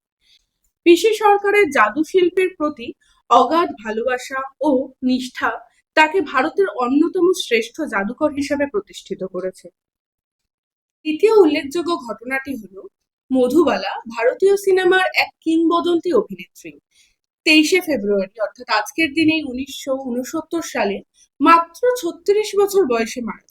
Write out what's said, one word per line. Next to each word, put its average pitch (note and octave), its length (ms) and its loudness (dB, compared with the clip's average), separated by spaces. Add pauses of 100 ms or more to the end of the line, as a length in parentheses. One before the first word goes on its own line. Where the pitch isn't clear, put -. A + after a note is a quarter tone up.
(840)
পিসি F4 300 6
সরকারের G4+ 560 2
জাদু B3+ 340 0
শিল্পের F4+ 540 0
প্রতি D4+ 360 -6 (360)
অগাধ C#4+ 400 4 (160)
ভালোবাসা B3 540 -6 (220)
ও C4+ 320 0 (100)
নিষ্ঠা B3+ 480 -2 (440)
তাকে D#4 260 2
ভারতের D4 480 0
অন্যতম E4 640 2
শ্রেষ্ঠ A#3 480 -4
জাদুকর A#3+ 500 -4
হিসেবে C#4+ 360 -2
প্রতিষ্ঠিত - 560 -10
করেছে। F#3 460 -10 (1400)
দ্বিতীয় D#4 300 2
উল্লেখযোগ্য D#4+ 600 2
ঘটনাটি B3+ 600 -8
হলো G3 320 -18 (460)
মধুবালা, B3 600 2 (240)
ভারতীয় F#4+ 400 2
সিনেমার F#4 480 2 (100)
এক - 140 0 (120)
কিংবদন্তি E4 720 0
অভিনেত্রী। F3+ 580 -4 (720)
তেইশে D#4 380 4
ফেব্রুয়ারি, G3+ 600 -4
অর্থাৎ A3+ 280 -10
আজকের C4 440 -2
দিনেই D#4 300 2
উনিশশো C4 520 -8
ঊনসত্তর C4+ 640 -6
সালে G3+ 400 -4 (400)
মাত্র E4 400 2 (200)
ছত্রিশ G4+ 540 -2
বছর G4 300 2
বয়সে A#3 360 -4
মারা G#3 300 -10